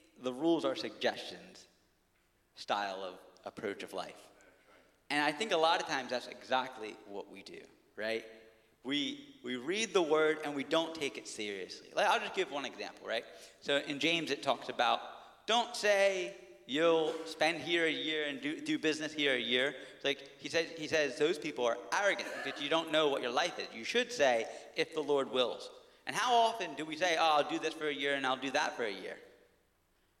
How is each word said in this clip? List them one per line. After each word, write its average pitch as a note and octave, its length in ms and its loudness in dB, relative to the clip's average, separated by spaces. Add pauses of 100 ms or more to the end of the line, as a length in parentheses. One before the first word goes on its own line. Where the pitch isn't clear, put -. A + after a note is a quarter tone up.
(220)
the B2+ 100 -2
rules D#3 340 4
are C3 100 0
suggestions - 880 -6 (920)
style G2+ 480 -2
of F2+ 100 -8 (300)
approach G2+ 400 -8
of - 80 -12
life. F2+ 280 -8 (880)
And D3 140 2
I D3+ 60 2
think G3+ 220 -2
a F3 40 4
lot E3 240 6
of - 60 -6
times C3+ 240 -4
that's B2 160 -4
exactly A#2+ 680 -4 (100)
what G2+ 260 -12
we F#2+ 100 -16
do, - 180 -16 (360)
right? A2 280 -4 (580)
We, C#3 640 -4
we B2 120 -6
read F#3+ 380 -2
the F#3+ 80 6
Word D#3 420 4
and D3 120 -4
we C#3 80 -2
don't D#3+ 280 0
take D3+ 260 -4
it A2+ 100 -12
seriously. G2 680 -8
Like, F#3 140 2
I'll G#3+ 100 4
just G3+ 160 -6
give F#3 160 -2
one C#3 140 -6
example, G2+ 420 -10
right? A2 180 -4 (360)
So C#3+ 160 2 (100)
in C#3+ 140 -4
James D#3 320 0
it - 100 -4
talks B2 260 -2
about, A#2+ 320 2 (460)
"Don't A3+ 300 2
say G3 580 4 (320)
you'll D#3+ 480 4 (120)
spend D#3 340 2
here E3 260 2
a D#3 60 2
year D3 340 -2
and C#3 140 -4
do, D3 200 -4
do D3+ 160 0
business D3+ 360 0
here C#3+ 220 2
a B2 60 2
year." B2+ 360 2 (180)
It's - 100 -8
like, C#3 140 0 (220)
he D3 80 -8
says, E3 180 0 (100)
he D3+ 120 -6
says, D3+ 280 2
"Those D3+ 220 2
people C#3+ 260 -2
are A#2 140 2 (140)
arrogant F3 360 2 (160)
because C3+ 160 -6
you C#3+ 80 -2
don't D#3+ 220 0
know D#3 180 4
what C3+ 140 0
your B2 100 -2
life D#3+ 280 0
is. F2+ 120 -6
You A2+ 120 -10
should A#3+ 260 0
say, B2 360 4 (280)
'If - 200 -2
the D#3 60 -2
Lord C#3 300 2
wills.'" A#2+ 400 0 (380)
And D3 80 -4
how A#3+ 180 2
often A3 400 2
do D3+ 100 -6
we D#3 120 -8
say, E3+ 240 2
"Oh, D#3+ 160 6
I'll C#3+ 120 4
do D#3 120 -2
this D3+ 120 -2
for D#3 140 -6
a C#3+ 80 0
year C#3 200 0
and C3+ 120 0
I'll C3 100 2
do C3+ 140 -4
that D3 260 0
for B2 80 -2
a G#2 80 0
year"? F2+ 240 -10 (1040)